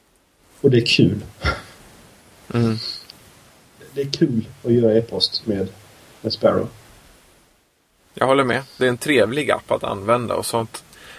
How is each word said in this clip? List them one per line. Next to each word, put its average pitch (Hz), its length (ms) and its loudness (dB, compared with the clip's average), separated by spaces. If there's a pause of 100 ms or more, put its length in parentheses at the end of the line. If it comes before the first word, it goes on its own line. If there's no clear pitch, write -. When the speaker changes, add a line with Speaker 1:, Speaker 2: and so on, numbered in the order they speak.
(600)
Speaker 1:
Och 139 100 4
det 123 60 4
är 113 100 2
kul. - 340 2 (1300)
Speaker 2:
Mm. 117 220 0 (1200)
Speaker 1:
Det 139 60 -4
är 139 100 -6
kul 127 380 0 (160)
att 120 80 0
göra 113 220 4
e-post - 520 -2
med, 95 220 -4 (520)
med 110 120 -6
Sparrow. - 360 0 (1500)
Speaker 2:
Jag - 120 0
håller 135 180 4
med. 123 180 -2 (160)
Det 131 60 0
är 127 40 4
en 120 100 -2
trevlig 123 520 2
app - 200 -2
att 117 140 -2
använda 110 500 -2
och 98 120 -4
sånt, - 380 -6 (340)